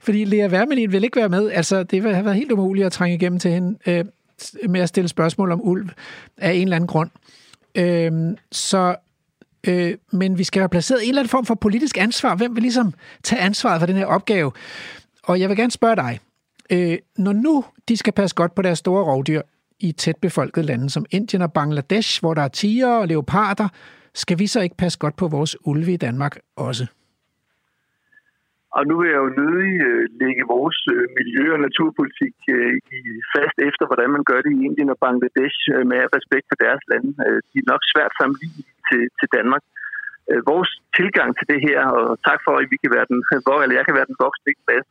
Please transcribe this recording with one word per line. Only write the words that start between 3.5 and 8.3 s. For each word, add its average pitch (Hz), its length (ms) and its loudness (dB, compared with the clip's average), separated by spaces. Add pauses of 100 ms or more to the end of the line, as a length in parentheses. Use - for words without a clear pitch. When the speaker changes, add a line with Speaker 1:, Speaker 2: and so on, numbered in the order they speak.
Speaker 1:
hende, 180 360 -2
øh, 175 180 0 (640)
med 180 120 0
at 175 80 2
stille 180 200 0
spørgsmål 165 440 0
om 170 100 -2
ulv 185 260 0 (500)
af 180 140 0
en 180 100 2
eller 185 140 2
anden 170 120 0
grund. 165 220 0 (680)
Øhm, 165 580 0 (160)